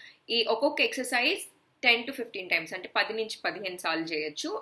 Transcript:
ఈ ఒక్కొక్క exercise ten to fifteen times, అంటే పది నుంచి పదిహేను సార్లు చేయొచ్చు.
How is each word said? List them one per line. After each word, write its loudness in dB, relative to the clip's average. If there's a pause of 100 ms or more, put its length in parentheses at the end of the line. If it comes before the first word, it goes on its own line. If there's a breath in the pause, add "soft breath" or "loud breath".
(260 loud breath)
ఈ 2
ఒక్కొక్క 2
exercise 2 (400)
ten 6
to -6
fifteen -6
times, 0
అంటే -8
పది 2
నుంచి -4
పదిహేను -4
సార్లు 0
చేయొచ్చు. -4 (120)